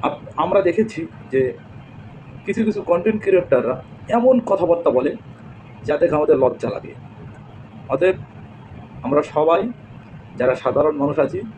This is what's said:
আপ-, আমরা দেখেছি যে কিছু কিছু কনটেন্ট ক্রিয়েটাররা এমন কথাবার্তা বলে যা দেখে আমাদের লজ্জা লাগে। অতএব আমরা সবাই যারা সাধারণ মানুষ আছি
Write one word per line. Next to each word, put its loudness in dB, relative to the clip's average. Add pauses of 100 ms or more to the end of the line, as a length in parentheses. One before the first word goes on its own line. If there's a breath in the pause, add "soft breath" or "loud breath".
আপ-, -4
আমরা 2
দেখেছি 0 (240)
যে 2 (920)
কিছু 0
কিছু 0
কনটেন্ট 2
ক্রিয়েটাররা 2 (260)
এমন 4
কথাবার্তা 2
বলে 2 (680)
যা 2
দেখে 4
আমাদের 4
লজ্জা 2
লাগে। -8 (960)
অতএব 2 (880)
আমরা 2
সবাই 2 (680)
যারা 2
সাধারণ 0
মানুষ 0
আছি 0 (160)